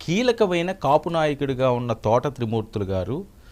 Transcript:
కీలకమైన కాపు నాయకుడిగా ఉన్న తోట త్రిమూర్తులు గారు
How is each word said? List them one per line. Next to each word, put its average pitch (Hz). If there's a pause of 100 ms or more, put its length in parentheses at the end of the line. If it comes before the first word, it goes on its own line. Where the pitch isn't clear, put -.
కీలకమైన 190
కాపు 156
నాయకుడిగా 139
ఉన్న 120
తోట 113
త్రిమూర్తులు 110
గారు 95